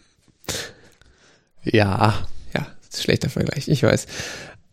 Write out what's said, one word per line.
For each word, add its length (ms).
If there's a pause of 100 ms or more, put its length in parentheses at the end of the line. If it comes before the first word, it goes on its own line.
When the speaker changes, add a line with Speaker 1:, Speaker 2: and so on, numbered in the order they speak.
(1600)
Speaker 1:
Ja. 640 (260)
Speaker 2:
Ja, 140 (140)
das 80
ist 100
ein 40
schlechter 260
Vergleich, 400
ich 140
weiß. 240 (640)